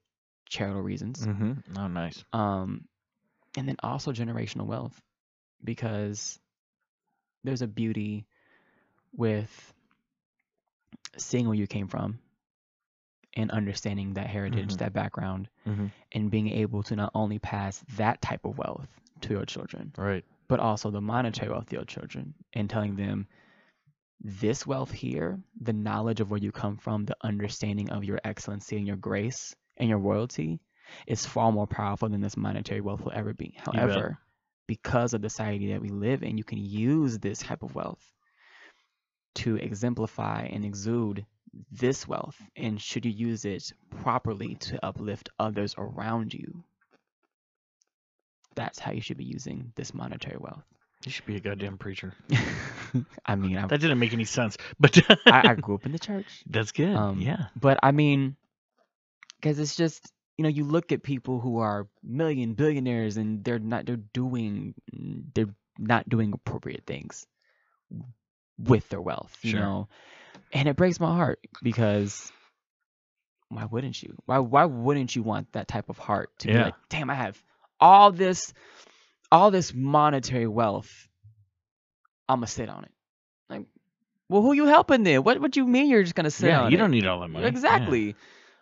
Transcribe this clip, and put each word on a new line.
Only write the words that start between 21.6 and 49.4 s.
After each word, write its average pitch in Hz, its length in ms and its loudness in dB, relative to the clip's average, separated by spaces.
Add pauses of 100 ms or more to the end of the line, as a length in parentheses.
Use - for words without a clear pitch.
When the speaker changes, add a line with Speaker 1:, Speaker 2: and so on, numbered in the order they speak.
Speaker 1:
to - 60 -8
your - 100 -8
children, - 480 -12 (200)
and 104 160 -2
telling 104 260 -2
them, 101 320 -4 (960)
"This 107 440 -4
wealth 135 260 -4
here, 165 480 -6 (200)
the 117 140 -4
knowledge 107 480 -2
of 101 100 -4
where 104 80 -2
you 101 120 -4
come 104 260 -6
from, 107 280 -4
the - 160 -6
understanding 104 680 -4
of 101 120 -6
your 101 200 -4
excellency 104 540 -8
and 101 100 -4
your 101 100 -4
grace 104 580 -6 (220)
and 120 120 0
your 107 100 2
royalty 123 600 -2 (460)
is - 200 -4
far 113 260 2
more 104 160 0
powerful 104 420 -4
than 101 120 -2
this 101 160 -4
monetary 104 440 -4
wealth 101 200 -6
will - 120 -6
ever 107 200 -6
be." - 220 -12 (180)
Speaker 2:
You 113 80 0
bet. - 60 -
Speaker 1:
However, - 320 -2 (480)
because 120 460 0
of 107 80 -2
the 107 80 -4
society 104 440 -4
that 101 80 -4
we 101 80 -6
live 104 340 -2
in, 110 140 -4
you 107 60 -4
can 110 160 -8
use 113 600 0
this 101 200 -4
type - 240 -10
of - 120 -12
wealth - 380 -10 (1200)
to 113 220 -2
exemplify 110 920 -4
and 104 140 -6
exude 104 600 -4 (460)
this 123 360 -2
wealth, - 340 -8 (140)
and 107 260 -6
should - 240 -6
you 117 60 0
use 113 340 -4
it 95 260 -8 (300)
properly 117 540 -4
to - 300 -8
uplift 101 440 -8 (100)
others 104 380 -2
around 113 560 -6
you, - 300 -14 (1900)
that's - 240 -10
how - 120 -8
you 117 100 -6
should - 160 -8
be 131 80 -12
using 131 500 -10